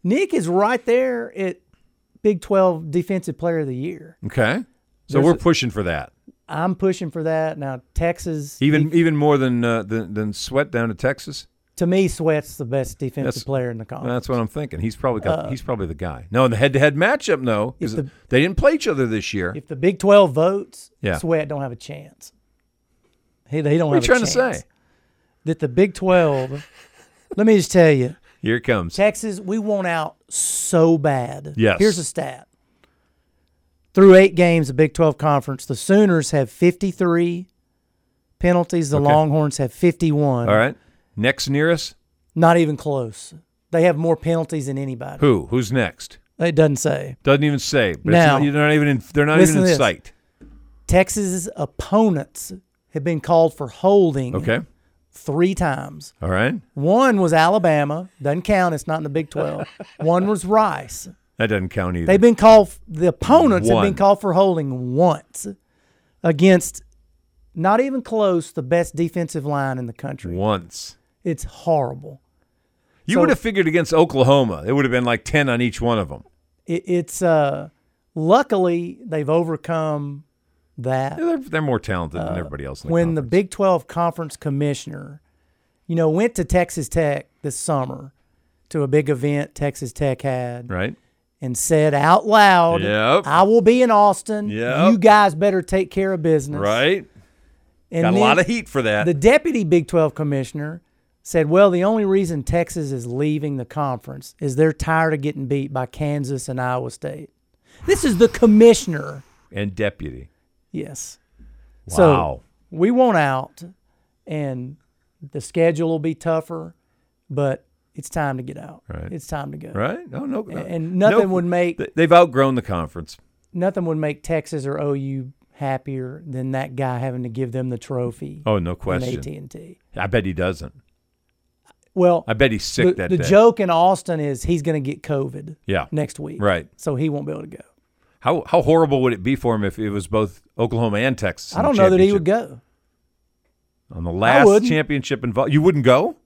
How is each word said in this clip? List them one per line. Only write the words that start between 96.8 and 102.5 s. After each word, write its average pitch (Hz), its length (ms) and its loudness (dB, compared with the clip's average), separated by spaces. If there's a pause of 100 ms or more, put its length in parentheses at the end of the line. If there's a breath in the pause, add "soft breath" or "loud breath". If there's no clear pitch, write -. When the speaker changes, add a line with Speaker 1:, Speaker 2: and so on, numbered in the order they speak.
Speaker 1:
And 165 120 -2
Speaker 2:
Got 165 60 2
a - 40 2
Speaker 1:
then 196 80 2
Speaker 2:
lot 170 180 4
of 180 80 0
heat 226 200 -4
for 135 140 -4
that. 107 240 0
Speaker 1:
the 175 80 2
deputy 247 500 2
Big 170 240 0
twelve 156 280 0
commissioner 147 640 -6 (460)
said, 160 220 0
"Well, 190 220 6
the 180 120 0
only 214 220 0
reason 185 380 0
Texas 165 480 -4